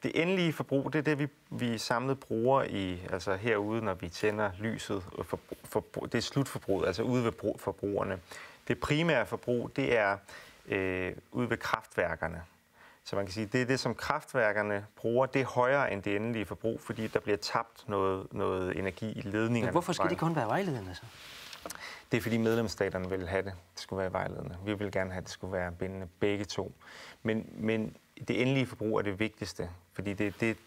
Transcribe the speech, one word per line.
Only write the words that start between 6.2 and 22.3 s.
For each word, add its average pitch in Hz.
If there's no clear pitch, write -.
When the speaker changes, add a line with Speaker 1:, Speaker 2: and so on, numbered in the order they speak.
Speaker 1:
slutforbruget, 98
altså 95
ude 123
ved 110
bru-, -
forbrugerne. 98
Det 117
primære 147
forbrug, 120
det 135
er, 101
øh, 92
ude 120
ved 117
kraftværkerne. 82
Så -
man 101
kan 92
sige, 110
det 127
er 120
det, 127
som 117
kraftværkerne 104
bruger, 120
det 135
er 123
højere 127
end 98
det 101
endelige 113
forbrug, 107
fordi 110
der 110
bliver 104
tabt -
noget, 95
noget 92
energi 95
i 110
ledningerne. 110
Speaker 2:
Men 92
hvorfor 175
skal 98
det 180
kun 165
være 120
vejledende, 120
så? -
Speaker 1:
Det 123
er, 110
fordi 117